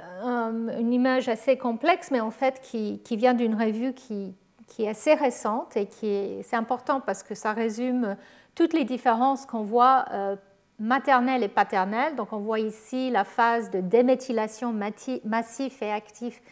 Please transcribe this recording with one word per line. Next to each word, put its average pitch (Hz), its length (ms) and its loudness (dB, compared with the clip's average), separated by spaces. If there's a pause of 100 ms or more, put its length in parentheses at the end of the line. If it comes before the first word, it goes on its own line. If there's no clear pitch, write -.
(240)
euh, 226 540 -4
une 233 140 0
image 254 360 2
assez 247 280 2
complexe, 262 540 0
mais 254 100 2
en 220 100 -2
fait 262 300 -2
qui, 208 440 -6
qui 233 120 -4
vient 247 180 4
d'une 233 200 0
revue 226 380 -2
qui, 202 420 -10 (320)
qui - 180 -6
est 208 40 -2
assez 220 260 4
récente 247 640 -2
et 202 100 -2
qui - 220 -8
est, 196 340 -4
c'est - 140 -6
important 254 440 -2
parce 190 220 -4
que - 120 -12
ça 214 180 -4
résume 226 640 -2 (380)
toutes 330 180 2
les 320 120 2
différences 247 640 2
qu'on 220 160 -4
voit, 240 500 6
euh, 196 240 -2 (420)
maternelle 254 640 2
et 202 60 0
paternelle. 214 680 0
Donc 208 160 -6
on 220 60 -6
voit 220 220 -2
ici 254 500 -4
la 202 140 2
phase 233 460 0
de 190 100 -2
déméthylation 233 920 2
mati-, 214 520 -6
massif 233 580 -4
et 208 100 -4
actif 226 480 -10 (120)